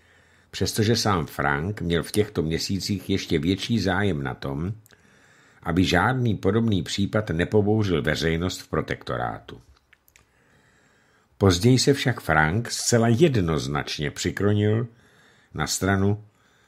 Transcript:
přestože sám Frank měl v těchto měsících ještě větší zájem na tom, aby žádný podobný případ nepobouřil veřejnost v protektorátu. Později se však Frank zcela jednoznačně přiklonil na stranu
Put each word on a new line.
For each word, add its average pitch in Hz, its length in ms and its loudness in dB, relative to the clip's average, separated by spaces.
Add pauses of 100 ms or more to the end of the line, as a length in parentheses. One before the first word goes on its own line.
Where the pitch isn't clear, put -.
(520)
přestože 107 440 0
sám 98 300 0
Frank 73 560 -2
měl 85 220 0
v - 80 -14
těchto 104 300 0
měsících 85 680 -4
ještě 90 300 0
větší 95 400 0
zájem 92 440 0
na 64 100 -4
tom, 71 400 -6 (880)
aby 87 220 2
žádný 113 500 2
podobný 101 480 0
případ 101 460 -2
nepobouřil 98 720 2
veřejnost 80 600 -2
v - 60 -20
protektorátu. 60 960 -6 (1800)
Později 101 420 6
se 143 140 4
však 131 280 -2
Frank 80 500 0
zcela 117 360 2
jednoznačně 80 1040 0
přiklonil 104 760 0 (680)
na 76 140 -4
stranu 98 560 0 (440)